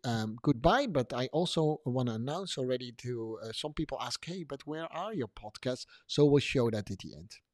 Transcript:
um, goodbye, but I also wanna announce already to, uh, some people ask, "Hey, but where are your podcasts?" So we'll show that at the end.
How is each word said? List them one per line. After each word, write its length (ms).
um, 360
goodbye, 460
but 260
I 200
also 520
wanna 300
announce 420
already 420
to, 440
uh, 100
some 200
people 280
ask, 240
"Hey, 180
but 240
where 260
are 200
your 160
podcasts?" 560
So 180
we'll 140
show 320
that 200
at 80
the 160
end. 160